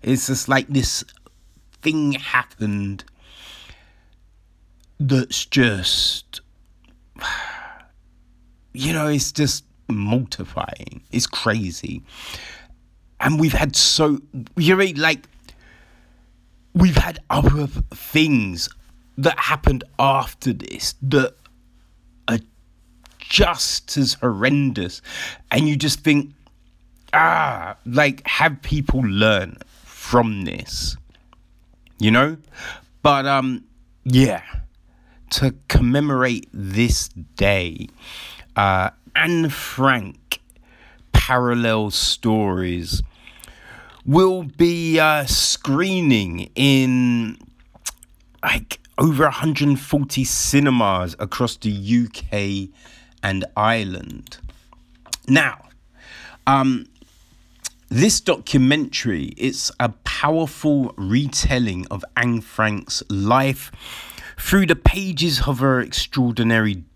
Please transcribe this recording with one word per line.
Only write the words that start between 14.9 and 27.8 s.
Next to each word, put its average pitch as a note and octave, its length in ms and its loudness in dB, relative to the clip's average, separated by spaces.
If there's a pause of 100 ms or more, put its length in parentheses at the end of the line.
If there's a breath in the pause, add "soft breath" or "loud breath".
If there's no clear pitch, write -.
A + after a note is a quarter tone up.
like, D#3 300 0 (1500 soft breath)
we've F3 240 4
had - 220 2 (120)
other D3 360 2 (260)
things B2 760 0 (500)
that C#3+ 200 2
happened C#3+ 440 0 (160)
after C3+ 540 0
this - 500 -8
that C3 320 2 (960)
are A2+ 100 2 (800)
just - 800 0
as C#3 180 0
horrendous. B2 880 0 (480 loud breath)
And D3 180 2
you D3+ 60 2
just C#3+ 260 -2
think, C#3+ 320 2 (800)
ah, D3 720 0